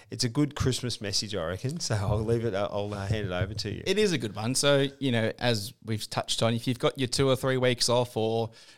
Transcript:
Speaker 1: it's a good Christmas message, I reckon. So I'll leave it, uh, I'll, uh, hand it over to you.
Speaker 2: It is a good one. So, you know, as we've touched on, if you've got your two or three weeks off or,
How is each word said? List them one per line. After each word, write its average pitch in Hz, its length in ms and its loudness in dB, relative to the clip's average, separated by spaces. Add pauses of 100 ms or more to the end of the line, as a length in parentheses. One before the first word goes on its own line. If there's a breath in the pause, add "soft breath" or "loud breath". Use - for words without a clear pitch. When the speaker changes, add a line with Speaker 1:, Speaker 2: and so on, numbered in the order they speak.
Speaker 1:
it's 120 140 -4
a 123 60 0
good 143 260 0
Christmas 123 440 -2
message, 104 360 -4
I 85 100 -2
reckon. 127 340 -4
So - 140 -4
I'll 107 320 0
leave 113 180 2
it, 110 120 0
uh, 101 160 0
I'll, 104 200 -4
uh, 101 140 -6
hand 104 220 0
it 90 40 -4
over 95 220 -2
to 104 180 -6
you. 90 140 -8
Speaker 2:
It 190 140 2
is 208 120 4
a 156 60 2
good 107 180 -4
one. 113 200 -2
So, 139 320 4 (100)
you 135 140 0
know, 113 260 2
as 113 360 0 (120)
we've 110 240 -4
touched - 320 -2
on, 117 140 4
if 117 120 -4
you've 123 120 0
got - 180 0
your 131 100 0
two 135 220 2
or 131 60 6
three 131 220 0
weeks 127 300 2
off 120 300 2
or, 113 320 2 (280 loud breath)